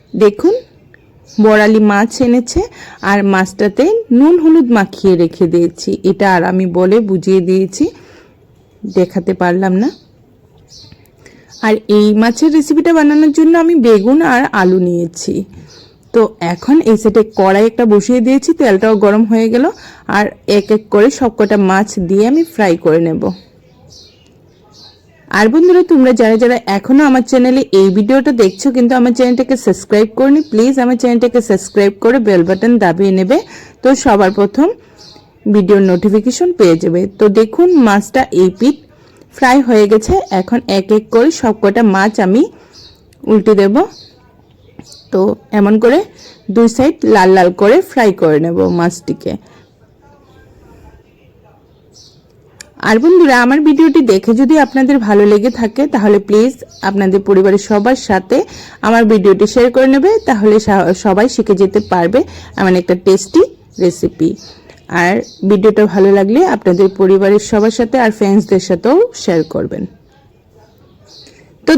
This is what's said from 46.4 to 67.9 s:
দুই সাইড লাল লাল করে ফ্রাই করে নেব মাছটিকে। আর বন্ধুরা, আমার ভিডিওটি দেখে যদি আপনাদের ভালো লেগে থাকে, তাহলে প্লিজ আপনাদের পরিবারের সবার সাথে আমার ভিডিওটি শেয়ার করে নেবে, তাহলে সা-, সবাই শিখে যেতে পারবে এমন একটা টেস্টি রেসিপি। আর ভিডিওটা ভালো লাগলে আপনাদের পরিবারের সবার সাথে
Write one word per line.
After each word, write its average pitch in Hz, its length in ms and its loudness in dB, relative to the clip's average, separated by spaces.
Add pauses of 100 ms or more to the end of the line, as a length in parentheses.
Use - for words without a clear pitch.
দুই 233 220 4
সাইড 285 180 0 (200)
লাল 190 220 2
লাল 180 120 2 (120)
করে 208 160 2 (140)
ফ্রাই 226 200 0 (100)
করে 156 240 2
নেব 170 140 -4 (200)
মাছটিকে। - 540 -6 (3500)
আর 214 140 2
বন্ধুরা, 330 420 4
আমার 269 240 0
ভিডিওটি 311 320 2 (120)
দেখে 196 280 0
যদি 269 140 2 (120)
আপনাদের 269 300 0 (100)
ভালো 208 260 2
লেগে 208 180 0 (100)
থাকে, 226 220 -4 (120)
তাহলে 202 240 2 (100)
প্লিজ 220 240 2 (360)
আপনাদের 196 400 0
পরিবারের 196 400 2
সবার 220 300 0 (100)
সাথে 190 280 -2 (500)
আমার 233 160 2 (100)
ভিডিওটি 196 400 2
শেয়ার 247 240 2
করে 262 180 2
নেবে, 285 160 2 (180)
তাহলে 214 280 2 (100)
সা-, 190 260 0 (120)
সবাই 202 300 0
শিখে 208 280 0
যেতে 196 180 -2 (120)
পারবে 180 280 0 (400)
এমন 190 200 0
একটা 180 140 -2 (120)
টেস্টি 196 360 0 (400)
রেসিপি। 170 480 -4 (720)
আর 180 100 0 (380)
ভিডিওটা 208 320 2 (120)
ভালো 196 240 2
লাগলে 208 220 0 (160)
আপনাদের 190 300 0 (140)
পরিবারের 196 500 2
সবার 220 280 0
সাথে 233 260 -4